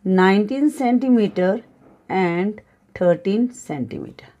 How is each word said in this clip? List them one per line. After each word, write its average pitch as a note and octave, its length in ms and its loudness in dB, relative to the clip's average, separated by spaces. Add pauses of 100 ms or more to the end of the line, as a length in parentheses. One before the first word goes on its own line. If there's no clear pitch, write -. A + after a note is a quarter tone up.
नाइनटीन G3+ 640 2
सेंटीमीटर A#3+ 920 0 (520)
and F#3 460 -2 (360)
थर्टीन G3 520 0
सेंटीमीटर - 800 -12 (120)